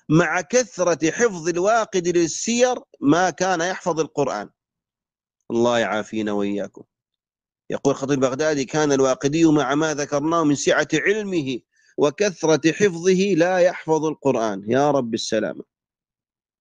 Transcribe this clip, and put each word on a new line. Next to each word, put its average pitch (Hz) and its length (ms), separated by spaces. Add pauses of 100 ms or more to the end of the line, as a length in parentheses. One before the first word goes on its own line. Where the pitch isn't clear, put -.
مع 165 320
كثرة 170 680
حفظ 185 360
الواقدي 180 640
للسير 226 640 (260)
ما 170 280
كان 180 320
يحفظ 175 380
القرآن. 107 500 (1000)
الله 117 280
يعافينا 107 520
وإياكم. 101 520 (840)
يقول - 240
الخطيب 135 180
البغدادي: 135 540
كان 151 260
الواقدي 139 540
مع 143 300
ما 156 180
ذكرناه 147 500
من 147 120
سعة 147 380
علمه 165 640 (380)
وكثرة 156 720
حفظه 190 680
لا 180 200
يحفظ 160 480
القرآن. 113 640
يا 139 240
رب 123 220
السلامة. 107 500 (960)